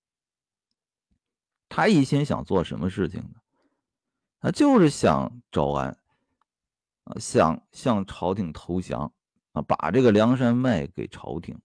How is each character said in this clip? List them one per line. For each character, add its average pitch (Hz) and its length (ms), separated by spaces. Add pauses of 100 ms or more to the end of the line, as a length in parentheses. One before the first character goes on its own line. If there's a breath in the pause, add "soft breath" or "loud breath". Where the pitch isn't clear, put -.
(1700)
他 160 180
一 165 160
心 143 220
想 - 180
做 92 200
什 - 160
么 92 100
事 92 180
情 - 140
呢？ - 140 (1040)
他 131 100
就 269 300
是 156 100
想 82 600
招 73 160
安， 69 280 (1080)
啊， - 160
想 90 520
向 104 320
朝 92 300
廷 92 180
投 90 300
降， 71 320 (380)
啊， - 100
把 - 300
这 127 100
个 120 100
梁 110 240
山 120 220
卖 113 300
给 - 200
朝 - 320
廷， - 260